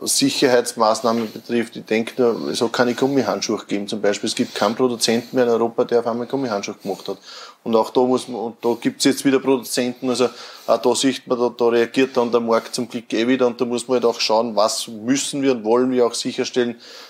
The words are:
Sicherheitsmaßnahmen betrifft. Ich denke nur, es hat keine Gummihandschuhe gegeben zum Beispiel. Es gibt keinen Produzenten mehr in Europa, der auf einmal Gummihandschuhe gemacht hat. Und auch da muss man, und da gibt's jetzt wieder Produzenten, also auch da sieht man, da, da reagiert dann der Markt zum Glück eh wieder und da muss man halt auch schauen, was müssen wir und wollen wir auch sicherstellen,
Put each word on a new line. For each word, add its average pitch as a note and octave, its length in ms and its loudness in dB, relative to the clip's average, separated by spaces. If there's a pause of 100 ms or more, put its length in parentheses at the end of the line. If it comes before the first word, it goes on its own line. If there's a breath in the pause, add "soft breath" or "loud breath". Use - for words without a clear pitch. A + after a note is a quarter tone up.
Sicherheitsmaßnahmen A#2 1300 2
betrifft. A#2 460 -4
Ich - 80 -14
denke A2+ 360 -2
nur, G2 300 2
es - 100 -2
hat A#2 120 0
keine B2 220 2
Gummihandschuhe A2+ 640 0
gegeben G2+ 280 -6
zum G#2+ 140 -6
Beispiel. G2+ 280 0
Es G#2+ 60 -4
gibt - 220 -4
keinen G#2+ 180 0
Produzenten A#2+ 640 0
mehr B2+ 80 4
in A#2+ 60 2
Europa, A#2 340 0
der A#2 160 0
auf A#2 80 -2
einmal A#2+ 180 -4
Gummihandschuhe G#2+ 560 -4
gemacht F#2+ 240 -8
hat. G2 120 -8 (440 loud breath)
Und A2+ 140 0
auch A2 140 2
da C3+ 100 2
muss B2+ 260 2
man, A#2+ 140 -8
und A2+ 220 -8
da A#2+ 160 0
gibt's - 260 -4
jetzt C3+ 200 2
wieder C3 140 4
Produzenten, B2+ 720 -2
also A#2+ 180 2 (380 loud breath)
auch A2+ 120 2
da A#2+ 180 2
sieht C3 320 -2
man, B2+ 100 0
da, A#2+ 180 0
da A#2+ 120 4
reagiert A#2 480 2
dann A#2+ 160 0
der A#2+ 80 4
Markt A2+ 340 0
zum A#2+ 140 -4
Glück - 240 -10
eh A2+ 160 0
wieder B2+ 180 4
und A#2+ 140 -2
da B2+ 40 0
muss A#2+ 220 -4
man B2+ 160 0
halt A#2 40 4
auch A#2 140 0
schauen, A2 360 0
was A2 320 0
müssen B2 520 -4
wir C3+ 120 2
und A2+ 120 -2
wollen B2+ 280 4
wir B2+ 120 4
auch A#2 100 0
sicherstellen, A#2+ 640 -2 (300 loud breath)